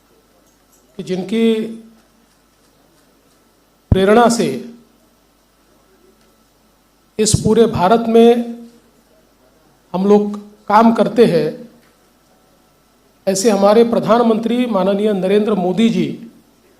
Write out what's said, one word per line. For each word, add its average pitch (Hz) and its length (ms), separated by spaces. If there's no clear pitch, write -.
कि 190 60
जिनकी 190 500
प्रेरणा 208 400
से - 440
इस 214 140
पूरे 220 220
भारत 220 420
में 233 240
हम 185 120
लोग 208 340
काम 226 280
करते 220 320
हैं, 160 400
ऐसे 190 220
हमारे 208 340
प्रधानमंत्री 226 840
माननीय 202 480
नरेंद्र 202 400
मोदी 185 360
जी, 170 420